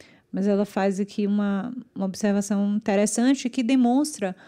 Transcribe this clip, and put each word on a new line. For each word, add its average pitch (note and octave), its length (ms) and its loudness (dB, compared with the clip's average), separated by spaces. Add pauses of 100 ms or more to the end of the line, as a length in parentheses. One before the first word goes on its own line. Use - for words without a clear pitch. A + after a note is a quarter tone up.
(300)
mas F#3+ 160 -2
ela G3+ 180 2
faz G3 340 -2
aqui G3+ 280 -2
uma, G3+ 460 -2 (220)
uma F#3+ 120 -4
observação G3+ 680 0
interessante A3 720 2
que B3+ 140 -4
demonstra B3 720 2 (140)